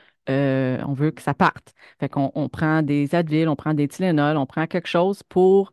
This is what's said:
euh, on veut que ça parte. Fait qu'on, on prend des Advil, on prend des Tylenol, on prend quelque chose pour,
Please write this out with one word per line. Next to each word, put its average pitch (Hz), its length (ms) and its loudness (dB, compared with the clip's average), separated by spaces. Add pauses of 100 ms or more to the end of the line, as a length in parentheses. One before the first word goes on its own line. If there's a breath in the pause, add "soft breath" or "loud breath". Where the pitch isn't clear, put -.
(280 soft breath)
euh, 135 580 0
on 143 60 -4
veut 147 200 -2
que - 100 -20
ça 143 100 -2
parte. - 400 -2 (260 soft breath)
Fait 139 120 -6
qu'on, 139 240 -2
on 143 160 -4
prend 160 320 0
des 143 320 0
Advil, 160 340 0
on 147 80 0
prend - 160 -4
des 147 160 0
Tylenol, 156 480 0
on 139 80 0
prend 160 220 -4
quelque 175 220 -6
chose 185 340 0
pour, 190 500 4